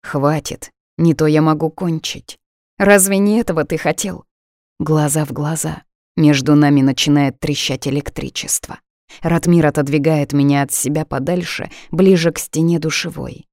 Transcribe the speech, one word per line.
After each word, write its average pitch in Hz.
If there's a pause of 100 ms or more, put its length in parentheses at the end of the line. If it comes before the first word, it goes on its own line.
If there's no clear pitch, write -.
«Хватит, - (260)
не 165
то 156
я 151
могу 156
кончить. - (400)
Разве 196
не 208
этого 165
ты 156
хотел?» - (560)
Глаза 151
в 147
глаза. 151 (320)
Между 147
нами 143
начинает 139
трещать -
электричество. - (420)
Ратмир 165
отодвигает 147
меня 143
от -
себя 151
подальше, 165 (220)
ближе 170
к -
стене 165
душевой. 151